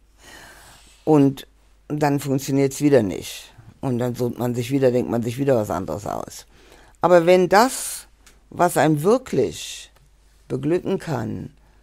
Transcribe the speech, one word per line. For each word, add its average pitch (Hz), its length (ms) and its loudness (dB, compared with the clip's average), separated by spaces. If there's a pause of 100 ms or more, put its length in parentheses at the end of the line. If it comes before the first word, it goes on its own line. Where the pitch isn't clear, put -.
(1040)
Und 139 420 4 (400)
dann 147 320 0
funktioniert's 139 600 -2
wieder 139 220 4
nicht. - 500 -8 (280)
Und 123 180 -2
dann 123 160 -4
sucht 120 220 -4
man 123 180 -4
sich 120 160 -6
wieder, 135 200 4
denkt 120 200 -2
man 117 100 0
sich 117 160 -6
wieder 139 180 2
was 107 140 0
anderes 90 380 -6
aus. - 380 -10 (560)
Aber 170 240 6
wenn 180 240 6
das, - 580 0 (420)
was - 280 0
einem 147 260 2
wirklich - 880 -2 (560)
beglücken 151 500 -4
kann 113 540 -8 (320)